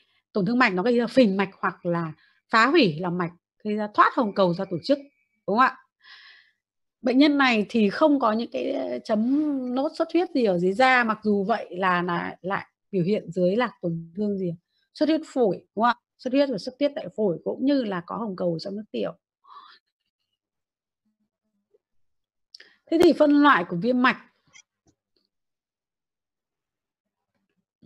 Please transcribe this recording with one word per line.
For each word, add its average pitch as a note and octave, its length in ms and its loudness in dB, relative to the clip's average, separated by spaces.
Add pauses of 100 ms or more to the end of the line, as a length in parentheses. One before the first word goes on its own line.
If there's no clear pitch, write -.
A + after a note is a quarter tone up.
(340)
tổn G3+ 120 0
thương A#3+ 120 -2
mạch A#3 160 4
nó F#3 100 0
gây A#3+ 140 2
ra A#3 100 0
phình G#3+ 300 4
mạch G3 120 -2 (100)
hoặc F3+ 260 -6
là E3+ 280 -4 (360)
phá A3+ 180 4
hủy B3 320 4
lòng F3 180 -6
mạch, E3+ 140 -4 (320)
gây G#3 120 -6
ra G#3+ 180 -4
thoát - 220 2
hồng G#3+ 180 -2
cầu F3+ 200 2
ra F#3+ 120 -8
tổ F3+ 180 -8
chức, C#4+ 140 0 (500)
đúng G3 100 -2
không - 20 2
ạ? - 180 0 (1200)
Bệnh B3+ 160 0
nhân C#4+ 200 4
này A#3+ 320 2
thì G#3+ 200 2
không D4 300 2
có A3+ 120 0
những A#3 200 -4
cái, B3+ 200 -6
ờ, B3 280 -6
chấm B3+ 760 -2
nốt C#4 220 -2
xuất E4 160 -4
huyết F4 220 0
gì B3+ 80 0
ở F#3 160 2
dưới F#3 140 0
da, B3+ 300 4
mặc A3 200 -4
dù G3+ 200 0
vậy A3+ 260 -4
là, F3+ 320 0
là F3+ 400 -6
lại F#3+ 240 -6 (260)
biểu F#3 120 0
hiện F#3 280 -4
dưới F3+ 240 0
là A#3+ 160 -2 (100)
tổn E3 340 -8
thương G3+ 220 -4
gì? F3 180 -6 (380)
Xuất D4+ 160 0
huyết D#4+ 160 0
phổi, G#3+ 320 0
đúng - 260 -6
không - 0 -
ạ? A#3 120 2 (220)
Xuất B3 160 -8
huyết C#4 160 2
và A3+ 80 -4
xuất - 220 -12
tiết C#4+ 160 0
tại A#3 200 -10
phổi G3 280 -2
cũng A3 220 -6
như C#4 180 0
là F#3+ 220 -6
có F#3 120 -10
hồng G#3 180 -8
cầu F3 240 -4
trong G3 160 -10
nước G#3+ 160 -10
tiểu. F#3+ 220 -6 (3750)
Thế E4 120 2
thì D#4+ 100 8
phân D4+ 180 4
loại C#4+ 380 6
của F3 80 -4
viêm B3 240 0
mạch. A#3+ 160 2 (3750)